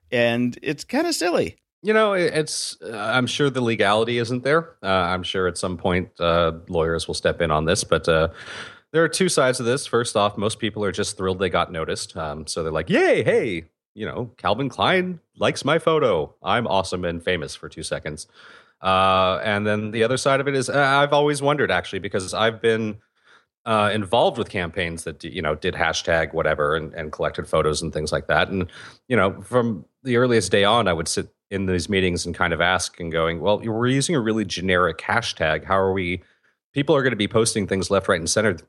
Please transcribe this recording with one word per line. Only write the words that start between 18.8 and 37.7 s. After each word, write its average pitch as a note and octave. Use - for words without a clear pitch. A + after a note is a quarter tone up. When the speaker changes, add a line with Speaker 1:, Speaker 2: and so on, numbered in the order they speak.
Speaker 2:
Uh, F#2+
and G#2
then G#2+
the A2+
other B2
side C#3
of C3+
it C#3
is, C3
uh, -
I've C#3+
always D3
wondered, C#3
actually, F#2
because F#2
I've G#2+
been, A2+
uh, G#2+
involved A#2
with G#2
campaigns E2+
that, D#2+
d-, E2+
you F2
know, D2+
did E2
hashtag E2
whatever D2+
and, D#2
and D#2
collected D#2
photos D2+
and D#2+
things D#2
like -
that. D#2+
And, F#2
you B2+
know, F#2+
from A#2
the B2+
earliest A#2
day G2+
on, G#2+
I F2+
would D#2+
sit -
in G2
these F2+
meetings F#2
and F2
kind F2
of D#2
ask F2+
and E2
going, E2
"Well, G2+
we're A2+
using C3+
a C3
really A2
generic F2+
hashtag. D#2+
How F#2+
are F#2+
we, F2+
people C#3
are C3+
gonna B2+
be G2+
posting -
things F#2